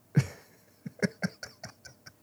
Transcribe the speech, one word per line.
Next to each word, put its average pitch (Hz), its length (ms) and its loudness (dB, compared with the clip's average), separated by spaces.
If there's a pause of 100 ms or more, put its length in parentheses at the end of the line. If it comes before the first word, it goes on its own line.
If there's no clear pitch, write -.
(160)
<laughs> - 80 10 (2000)